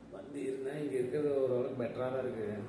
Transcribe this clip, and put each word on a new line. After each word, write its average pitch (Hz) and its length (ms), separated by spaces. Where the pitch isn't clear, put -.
வந்து 135 320
இருந்தேன். 135 380
இங்கே 131 160
இருக்கிறது 147 360
ஓரளவுக்கு 127 460
பெட்டராக 120 300
தான் 131 140
இருக்குது, 107 440